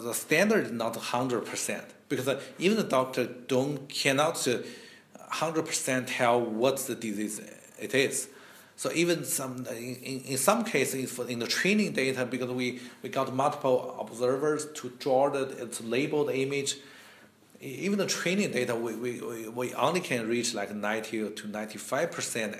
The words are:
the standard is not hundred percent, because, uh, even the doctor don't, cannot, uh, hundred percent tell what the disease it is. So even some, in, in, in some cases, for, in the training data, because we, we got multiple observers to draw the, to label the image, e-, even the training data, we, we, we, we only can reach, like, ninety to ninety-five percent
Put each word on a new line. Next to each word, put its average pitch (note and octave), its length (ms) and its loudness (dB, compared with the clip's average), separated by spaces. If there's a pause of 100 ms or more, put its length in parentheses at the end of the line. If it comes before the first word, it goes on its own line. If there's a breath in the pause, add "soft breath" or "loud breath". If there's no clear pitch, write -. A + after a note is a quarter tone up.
the A#2 100 -4
standard F#3 520 4
is A2+ 60 -6
not A2+ 260 -2
hundred B2 480 0
percent, - 400 -4 (240)
because, B2+ 180 -2
uh, - 140 0 (160 loud breath)
even F#3+ 180 6
the G3+ 80 4
doctor B2+ 420 2
don't, C3+ 640 0
cannot, C#3+ 600 2
uh, A#2+ 100 4 (720 loud breath)
hundred D#3+ 360 0
percent C3 440 0
tell A#2+ 320 6
what A#2 360 2
the - 180 -4
disease G#2 440 -4 (400)
it - 140 -6
is. C3 340 2 (480 loud breath)
So - 180 -4
even E3 300 4
some, B2+ 480 -4
in, A#2+ 240 -6
in, C3 260 -6
in C3+ 160 -4
some A3 260 4
cases, C3 480 0
for, A#2 160 -6
in A#2+ 120 -2
the A2+ 80 -2
training G3 460 2
data, C3 340 0
because B2+ 240 -2
we, B2+ 280 -2 (220 loud breath)
we C3 80 -8
got B2+ 240 -2
multiple C3+ 680 2
observers B2+ 720 0
to - 160 -8 (100)
draw C#3 320 4
the, C3 340 -4
to A2+ 180 -8
label C#3+ 420 2
the B2+ 120 0
image, C3+ 380 0 (840 loud breath)
e-, - 60 -14
even D#3 320 -2
the F#3 80 2
training F3+ 460 0
data, B2 240 0
we, A#2 200 -2
we, A#2+ 240 -4
we, A2+ 280 -8
we B2 260 -4
only D3+ 260 2
can A#2 280 -2
reach, A#2 260 0
like, G2+ 220 -4
ninety G#2+ 520 -2
to - 200 -10
ninety-five G#2+ 640 -4
percent A2 480 -4